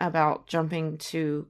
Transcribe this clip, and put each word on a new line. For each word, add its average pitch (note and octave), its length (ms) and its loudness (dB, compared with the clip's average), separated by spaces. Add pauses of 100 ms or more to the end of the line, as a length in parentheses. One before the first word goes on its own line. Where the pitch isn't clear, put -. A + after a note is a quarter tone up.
about D#3+ 480 2
jumping D#3+ 500 0
to D3+ 520 -2